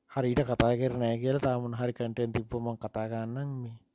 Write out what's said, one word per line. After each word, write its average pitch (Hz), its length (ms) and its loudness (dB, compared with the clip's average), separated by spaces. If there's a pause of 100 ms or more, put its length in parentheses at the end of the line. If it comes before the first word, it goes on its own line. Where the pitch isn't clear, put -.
(140)
හරියට 127 260 4
කතා 120 340 4
කරේ 127 140 2
නෑ 120 300 2
කියලා 131 200 2
තාම 127 240 2
මොන 120 120 -4
හරි 123 180 0
කන්ටෙන්ට් 117 440 -2
තිබ්බොත් 117 260 -2
මං 117 140 -2
කතා 110 320 -4
ගන්නම් 123 540 -4
මේ. 117 160 -10 (160)